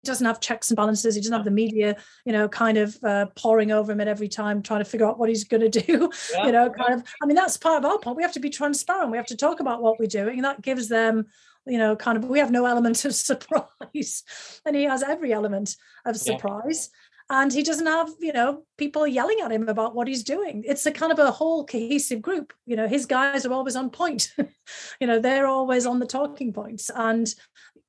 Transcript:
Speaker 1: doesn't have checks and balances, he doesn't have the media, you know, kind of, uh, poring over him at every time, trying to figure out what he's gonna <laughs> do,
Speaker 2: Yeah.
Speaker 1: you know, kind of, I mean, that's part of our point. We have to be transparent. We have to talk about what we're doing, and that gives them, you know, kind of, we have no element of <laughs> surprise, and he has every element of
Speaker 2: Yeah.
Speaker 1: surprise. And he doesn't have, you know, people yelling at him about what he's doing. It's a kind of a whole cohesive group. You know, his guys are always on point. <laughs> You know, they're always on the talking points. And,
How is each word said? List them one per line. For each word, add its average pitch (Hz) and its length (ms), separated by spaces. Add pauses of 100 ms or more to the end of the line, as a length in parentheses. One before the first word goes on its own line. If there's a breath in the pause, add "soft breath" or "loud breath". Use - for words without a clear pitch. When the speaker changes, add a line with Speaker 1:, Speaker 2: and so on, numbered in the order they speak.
Speaker 1:
doesn't 254 200
have 226 140
checks - 300
and 233 80
balances, 214 380
he 208 60
doesn't 220 120
have 214 120
the 214 60
media, 214 440 (300 loud breath)
you 247 80
know, 208 140
kind 220 300
of, 214 260
uh, 202 220 (100)
poring 220 360
over 214 200
him 208 100
at 208 60
every 208 200
time, 208 340
trying 208 200
to 202 40
figure 220 200
out 208 120
what 226 120
he's 226 160
gonna 226 240
<laughs> 220 160
do, 339 240 (240 loud breath)
Speaker 2:
Yeah. 190 120
Speaker 1:
you 254 60
know, 240 180
kind 240 240
of, 240 100 (180 loud breath)
I 294 40
mean, 294 100
that's 359 220
part 320 260
of 285 60
our 403 100
point. 247 180
We 330 60
have 349 100
to - 60
be 277 100
transparent. 294 600
We 226 60
have 233 100
to 240 100
talk 311 220
about 240 220
what 226 180
we're 226 80
doing, 208 280
and 254 100
that 277 160
gives 254 280
them, 226 360 (400 soft breath)
you 254 120
know, 220 180
kind 226 220
of, 226 80
we 262 140
have 277 120
no 247 140
element 240 400
of 277 100
<laughs> - 140
surprise, - 960 (420 loud breath)
and 294 100
he 285 80
has 262 200
every 294 300
element 208 420 (300 soft breath)
of 233 100
Speaker 2:
Yeah. 233 60
Speaker 1:
surprise. 220 680 (400 soft breath)
And 269 240
he 285 100
doesn't 320 240
have, 320 220 (100)
you 320 140
know, 269 300 (140)
people 294 300
yelling 285 360
at 240 80
him 220 180
about 220 260
what 240 140
he's 262 140
doing. 294 440
It's 277 180
a 302 60
kind 311 200
of 311 80
a 277 120
whole 320 340
cohesive 240 560
group. 339 300 (140)
You 240 100
know, 220 120
his 254 180
guys 269 400
are 254 80
always 262 240
on 254 120
point. 302 480
<laughs> - 600
You 262 80
know, 233 120
they're 269 280
always 262 380
on 247 140
the 247 60
talking 277 480
points. 208 400
And, 226 400 (560 soft breath)